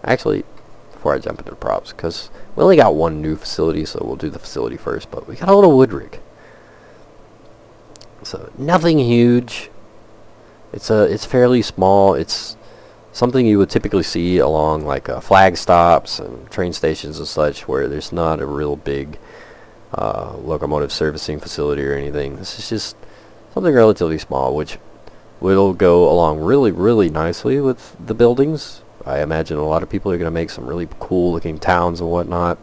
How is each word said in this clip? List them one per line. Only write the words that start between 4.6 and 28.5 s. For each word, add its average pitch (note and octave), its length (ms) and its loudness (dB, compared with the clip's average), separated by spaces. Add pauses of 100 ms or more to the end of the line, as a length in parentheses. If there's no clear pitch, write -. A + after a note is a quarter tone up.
first, - 340 -10
but - 160 -14
we - 80 -14
got - 140 -6
a G3 60 6
little F#3 220 8
wood B2+ 160 6
rick. - 280 -12 (2000)
So - 340 -14
nothing D#3+ 440 2
huge. A#2+ 720 2 (1000)
It's - 180 -10
a, G#2+ 120 4
it's F#2 220 0
fairly B2 380 4
small. G2 520 4
It's - 420 -6 (560)
something B2 340 2
you G#2+ 120 6
would F#2+ 120 4
typically G2+ 340 -2
see F2+ 340 0
along, D#2 480 2
like, C2+ 220 -6
uh, B1+ 120 -8
flag F#2+ 360 6
stops E2+ 640 4
and - 300 -14
train F2+ 220 -4
stations D#2 460 -4
and D#2 80 -10
such, D2+ 400 -2
where C2+ 220 -2
there's D2 240 -8
not D#2+ 280 -2
a C#2 60 -4
real C#2+ 300 -4
big, C#2+ 420 -8 (720)
uh, - 440 -6
locomotive D2 560 -4
servicing D2+ 480 -4
facility C#2+ 440 -4
or C#2 100 -2
anything. C#2+ 420 -6
This - 220 -14
is G#2+ 100 -12
just - 280 -8 (580)
something F3 200 0
relatively F#2+ 440 4
small, C2 360 -4
which - 240 -6 (640)
will F#2+ 320 4
go F2 360 6
along D#2 300 4
really, A2+ 320 2
really F#2+ 380 2
nicely E2+ 500 -2
with C3 400 -4
the - 140 -10
buildings. B2 720 0 (240)